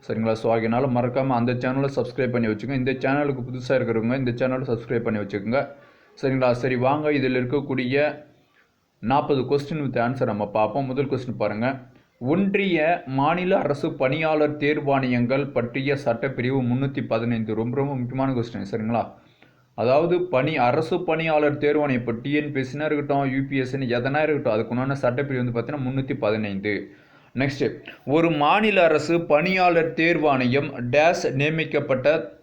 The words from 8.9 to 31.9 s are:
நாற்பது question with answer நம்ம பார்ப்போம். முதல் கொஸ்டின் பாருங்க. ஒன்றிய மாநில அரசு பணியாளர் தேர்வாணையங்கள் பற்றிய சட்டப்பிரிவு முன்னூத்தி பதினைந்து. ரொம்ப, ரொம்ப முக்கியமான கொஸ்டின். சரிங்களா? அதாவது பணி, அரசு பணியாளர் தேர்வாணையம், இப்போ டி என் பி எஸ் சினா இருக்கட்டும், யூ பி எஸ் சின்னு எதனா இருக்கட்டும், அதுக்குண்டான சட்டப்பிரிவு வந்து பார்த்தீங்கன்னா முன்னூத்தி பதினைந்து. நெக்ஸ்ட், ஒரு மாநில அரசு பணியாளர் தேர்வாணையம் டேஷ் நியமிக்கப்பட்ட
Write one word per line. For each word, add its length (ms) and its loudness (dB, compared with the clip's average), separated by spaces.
நாற்பது 400 0
question 320 -2
with 220 -4
answer 300 0
நம்ம 240 -2
பார்ப்போம். 380 0
முதல் 200 -2
கொஸ்டின் 320 -4
பாருங்க. 400 -2
ஒன்றிய 880 0
மாநில 520 0
அரசு 340 -2
பணியாளர் 640 0
தேர்வாணையங்கள் 960 0
பற்றிய 520 -2
சட்டப்பிரிவு 580 -2
முன்னூத்தி 440 -2
பதினைந்து. 480 -2
ரொம்ப, 220 -2
ரொம்ப 180 -2
முக்கியமான 380 -2
கொஸ்டின். 380 -4
சரிங்களா? 420 -2
அதாவது 460 2
பணி, 360 0
அரசு 440 2
பணியாளர் 580 2
தேர்வாணையம், 400 2
இப்போ 140 -2
டி 100 -4
என் 200 0
பி 80 -2
எஸ் 160 -4
சினா 80 -4
இருக்கட்டும், 480 0
யூ 160 0
பி 80 -2
எஸ் 200 -2
சின்னு 40 -2
எதனா 420 0
இருக்கட்டும், 300 0
அதுக்குண்டான 500 0
சட்டப்பிரிவு 480 0
வந்து 100 -2
பார்த்தீங்கன்னா 280 -4
முன்னூத்தி 300 -4
பதினைந்து. 760 -2
நெக்ஸ்ட், 460 -2
ஒரு 240 2
மாநில 540 4
அரசு 360 2
பணியாளர் 720 2
தேர்வாணையம் 760 2
டேஷ் 420 4
நியமிக்கப்பட்ட 1000 0